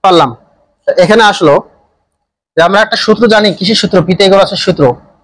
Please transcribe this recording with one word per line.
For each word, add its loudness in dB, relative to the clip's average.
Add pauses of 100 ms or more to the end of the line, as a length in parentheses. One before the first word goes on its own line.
পারলাম। 2 (560)
তো -2 (140)
এখানে 2 (100)
আসলো 2 (1000)
যে 0
আমরা 0
একটা -6
সূত্র -2 (100)
জানি, 2 (100)
কিসের -2
সূত্র? -2 (100)
পিথাগোরাসের 0
সূত্র। -2 (400)